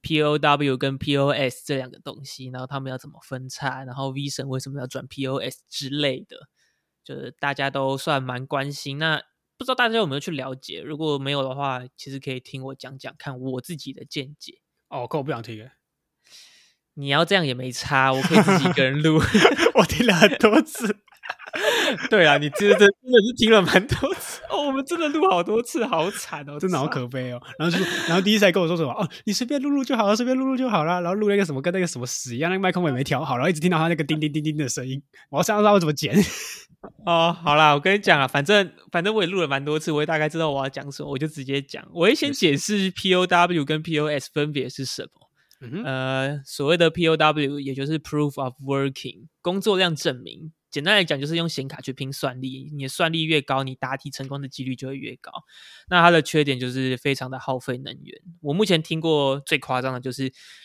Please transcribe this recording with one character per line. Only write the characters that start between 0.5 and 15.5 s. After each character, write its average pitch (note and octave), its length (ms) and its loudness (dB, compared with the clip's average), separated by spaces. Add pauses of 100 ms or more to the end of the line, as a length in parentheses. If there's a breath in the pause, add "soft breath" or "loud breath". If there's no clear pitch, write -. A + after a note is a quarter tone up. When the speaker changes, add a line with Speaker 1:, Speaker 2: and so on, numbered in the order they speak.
Speaker 1:
跟 C3+ 200 -2
P C#3 200 0
O C#3 120 2
S C3+ 360 -2
这 C#3+ 100 -4
两 B2+ 140 -6
个 - 100 -20
东 - 240 -14
西， C3 260 -14
然 B2+ 120 -12
后 C3 60 -10
他 C#3 120 -8
们 C3+ 100 -8
要 C3 80 -8
怎 D3 120 -16
么 - 140 -20
分 C3 260 -12
叉， C3 340 -8
然 B2+ 100 -14
后 C3+ 160 -6
V C#3 200 -6
神 C#3 180 -8
为 C3 120 -4
什 C3+ 100 -10
么 C#3 100 -10
要 B2+ 80 -8
转 B2+ 200 -12
P C3+ 200 -8
O C3+ 100 -4
S - 320 -8
之 C3+ 200 -10
类 C#3+ 320 -2
的， - 260 -20 (560)
就 - 100 -16
是 C#3 260 -14
大 C#3+ 140 -2
家 C#3 160 -4
都 C3+ 280 -2
算 C3+ 260 -2
蛮 B2+ 240 -8
关 C#3+ 240 -4
心。 C#3 260 -10
那 D#3 240 0 (360)
不 B3+ 80 -14
知 - 20 -4
道 C4 80 -2
大 A#3+ 140 2
家 A3+ 80 0
有 G3+ 100 2
没 C3+ 80 -4
有 C#3+ 40 -4
去 F3+ 120 -8
了 C3 240 -8
解？ - 260 -14
如 C#3+ 160 -10
果 D3+ 200 0
没 C3+ 140 -4
有 C#3+ 120 0
的 C3 100 -6
话， C3+ 280 -4 (160)
其 - 120 -16
实 C3+ 80 -10
可 C3+ 140 -8
以 B2+ 80 -8
听 C3 240 -14
我 C3+ 120 -12
讲 C3+ 220 -16
讲 - 200 -14
看 C3 200 -10
我 B2+ 240 -6
自 F3 140 -12
己 C#3 160 -12
的 - 140 -18
见 D3 340 -10
解。 - 220 -20 (260)
Speaker 2:
哦， B2+ 180 -10
可 D#3 140 -4
我 C3 40 -4
不 C#3+ 60 -6
想 A#2 140 -6
听 A2 180 -14